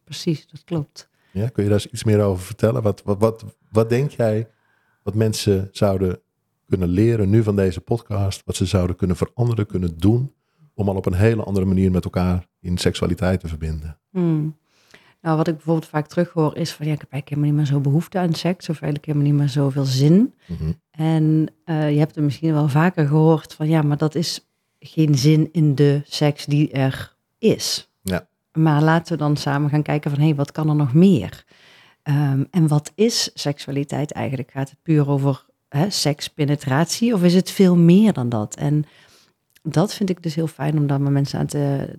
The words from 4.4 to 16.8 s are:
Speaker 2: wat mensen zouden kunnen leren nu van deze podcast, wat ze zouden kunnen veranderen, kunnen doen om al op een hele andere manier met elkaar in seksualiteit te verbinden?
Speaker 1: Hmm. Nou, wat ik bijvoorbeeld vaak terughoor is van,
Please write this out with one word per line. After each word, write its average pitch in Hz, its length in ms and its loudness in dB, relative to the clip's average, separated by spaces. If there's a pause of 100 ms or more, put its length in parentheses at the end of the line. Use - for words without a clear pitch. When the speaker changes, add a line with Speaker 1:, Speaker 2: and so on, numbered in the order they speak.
Speaker 2:
wat 98 120 -6
mensen 104 580 0
zouden 95 480 -2 (480)
kunnen 90 200 0
leren 107 420 2
nu 113 120 4
van 104 140 0
deze 95 240 0
podcast, 101 640 -6
wat 92 120 -6
ze - 100 -2
zouden 90 300 0
kunnen 90 200 -2
veranderen, 110 500 -2
kunnen 87 320 -6
doen 117 340 2 (420)
om 101 140 -2
al 95 80 -2
op 92 100 -6
een 92 80 0
hele 107 280 2
andere 95 240 -2
manier 95 240 2
met 90 140 0
elkaar 90 420 -2 (140)
in 90 180 -4
seksualiteit 87 640 -2
te 85 80 -10
verbinden? 78 500 -8 (120)
Speaker 1:
Hmm. 156 480 -2 (640)
Nou, 160 140 0
wat 160 120 0
ik 165 60 -2
bijvoorbeeld 160 340 -4
vaak 151 180 -6
terughoor 165 500 -2
is 165 160 -6
van, 147 140 -8